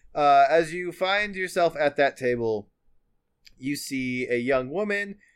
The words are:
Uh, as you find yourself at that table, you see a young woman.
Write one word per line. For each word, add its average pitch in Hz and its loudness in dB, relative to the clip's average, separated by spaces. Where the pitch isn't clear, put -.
Uh, 143 6
as 160 2
you 180 -6
find 196 -2
yourself 180 0
at 147 2
that 139 2
table, 117 -2
you 139 -6
see 127 -6
a 123 -2
young 127 -2
woman. 202 -6